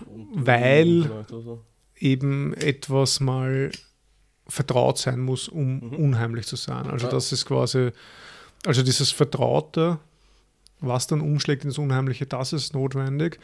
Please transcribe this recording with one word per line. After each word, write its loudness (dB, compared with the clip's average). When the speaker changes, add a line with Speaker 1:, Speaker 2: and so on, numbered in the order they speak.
Speaker 1:
Und -6
Speaker 2:
weil 6
Speaker 1:
vielleicht -6
oder -12
so. -14
Speaker 2:
eben 0
etwas 0
mal -2
vertraut 2
sein -2
muss, -2
um -2
Speaker 1:
Mhm. -12
Speaker 2:
unheimlich 2
zu -8
sein. -6
Also -4
Speaker 1:
Ja. -2
Speaker 2:
das -2
ist -4
quasi, 0
also 4
dieses 2
Vertraute, 0
was -2
dann 0
umschlägt 0
ins -6
Unheimliche, 0
das -6
ist -6
notwendig. -2